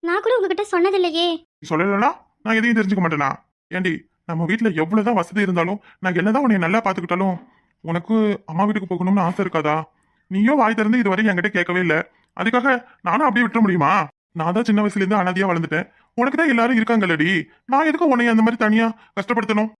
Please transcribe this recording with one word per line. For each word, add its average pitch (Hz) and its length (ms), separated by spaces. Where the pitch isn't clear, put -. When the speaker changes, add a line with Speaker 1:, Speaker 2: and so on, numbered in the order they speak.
Speaker 1:
நான் 349 220
கூட 453 100
உங்ககிட்ட 392 320
சொன்னதில்லையே. 349 600
Speaker 2:
நீ - 140
சொல்லலனா 196 420
நான் 220 180
எதையும் 226 200
தெரிஞ்சுக்க 196 260
மாட்டேனா? 147 260
ஏண்டி, 180 220
நம்ம 165 200
வீட்ல 220 280
எவ்வளவுதான் 196 440
வசதி 185 240
இருந்தாலும், 185 380
நான் 185 180
என்னதான் 220 260
உன்னை 220 140
நல்லா 180 220
பாத்துக்கிட்டாலும், 180 560
உனக்கு 170 300
அம்மா 170 180
வீட்டுக்கு 208 260
போகணும்னு 185 340
ஆசை 180 180
இருக்காதா? 156 340
நீயோ 208 240
வாய் 226 240
திறந்து 220 240
இதுவரை 196 240
என்கிட்ட 196 260
கேட்கவே 175 300
இல்ல, 165 140
அதுக்காக 233 320
நானும் 220 240
அப்படியே 233 200
விட்டுற 226 160
முடியுமா? 175 300
நான் 170 200
தான் 233 120
சின்ன 214 140
வயசுல 202 200
இருந்து 196 180
அனாதையா 185 300
வளர்ந்துட்டேன், 165 380
உனக்கு 269 200
தான் 320 160
எல்லாரும் 233 260
இருக்காங்கல்லடி, 185 500
நான் 285 220
எதுக்கு 311 240
உன்னை 240 160
அந்த 220 160
மாதிரி 233 180
தனியா 220 240
கஷ்டப்படுத்தணும்? 220 680